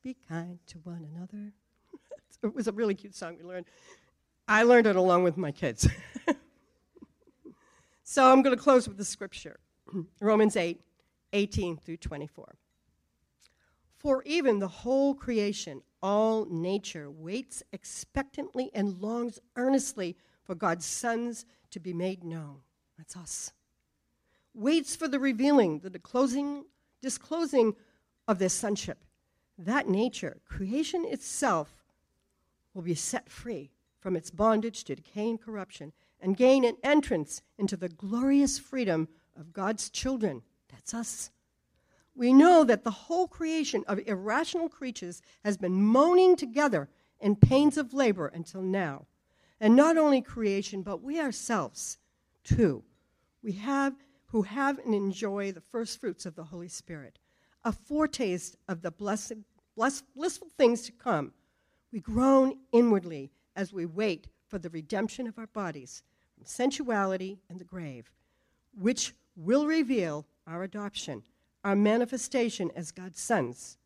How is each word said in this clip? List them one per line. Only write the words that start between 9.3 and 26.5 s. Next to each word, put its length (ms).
<clears throat> 340
Romans 360
eight, 240
eighteen 440
through 220
twenty-four. 580
"For 260
even 340
the 80
whole 480
creation, 680
all 440
nature, 600
waits 540
expectantly 1000
and 260
longs 380
earnestly 640
for 140
God's 300
sons 600
to 80
be 140
made 320
known." 380
That's 180
us. 360
"Waits 420
for 100
the 140
revealing, 580
the 100
disclosing, 760